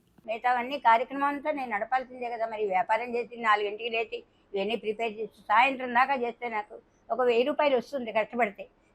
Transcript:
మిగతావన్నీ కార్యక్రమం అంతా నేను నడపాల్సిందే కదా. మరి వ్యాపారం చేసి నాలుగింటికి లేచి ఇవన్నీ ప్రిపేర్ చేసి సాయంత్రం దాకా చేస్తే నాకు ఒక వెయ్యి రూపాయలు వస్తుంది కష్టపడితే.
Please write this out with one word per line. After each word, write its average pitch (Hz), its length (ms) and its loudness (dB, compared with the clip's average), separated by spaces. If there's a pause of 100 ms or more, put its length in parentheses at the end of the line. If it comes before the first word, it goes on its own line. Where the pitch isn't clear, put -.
(260)
మిగతావన్నీ 247 540 -2
కార్యక్రమం 247 440 4
అంతా 285 280 -2
నేను 262 200 -4
నడపాల్సిందే 247 580 -4
కదా. 226 160 -4
మరి 220 200 -4
వ్యాపారం 214 500 0
చేసి 240 320 -6
నాలుగింటికి 214 420 0
లేచి 226 300 -4 (340)
ఇవన్నీ 202 220 -2
ప్రిపేర్ 214 380 -4
చేసి 214 280 -10
సాయంత్రం 247 520 2
దాకా 254 220 4
చేస్తే 240 340 -4
నాకు 214 260 -8 (340)
ఒక 226 120 -2
వెయ్యి 247 280 4
రూపాయలు 294 280 2
వస్తుంది 240 340 -4
కష్టపడితే. 214 520 -2 (320)